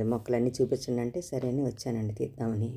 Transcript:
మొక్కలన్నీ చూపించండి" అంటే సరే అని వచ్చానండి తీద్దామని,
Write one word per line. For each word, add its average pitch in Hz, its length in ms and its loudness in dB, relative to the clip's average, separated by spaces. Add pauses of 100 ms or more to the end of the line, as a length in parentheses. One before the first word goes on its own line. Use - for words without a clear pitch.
మొక్కలన్నీ 120 480 2
చూపించండి" 123 500 0
అంటే 120 200 -2
సరే 131 280 -2
అని 135 160 2
వచ్చానండి 110 500 -2
తీద్దామని, 113 600 0